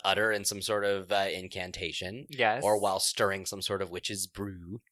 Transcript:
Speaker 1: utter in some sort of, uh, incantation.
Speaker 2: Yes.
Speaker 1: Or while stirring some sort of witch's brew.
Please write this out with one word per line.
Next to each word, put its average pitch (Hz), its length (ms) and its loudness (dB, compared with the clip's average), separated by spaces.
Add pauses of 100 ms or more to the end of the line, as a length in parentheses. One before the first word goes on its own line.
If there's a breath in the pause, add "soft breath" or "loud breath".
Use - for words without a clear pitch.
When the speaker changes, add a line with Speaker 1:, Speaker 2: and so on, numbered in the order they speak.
Speaker 1:
utter 104 260 4
in 101 140 0
some 101 160 -2
sort 104 240 2
of, 98 260 2
uh, 98 200 4
incantation. 92 1000 -6
Speaker 2:
Yes. 117 340 2
Speaker 1:
Or 104 160 6
while 98 220 2
stirring 98 440 0
some 98 160 -8
sort 98 200 -2
of 90 100 -4
witch's 95 360 -6
brew. 98 540 -10 (100)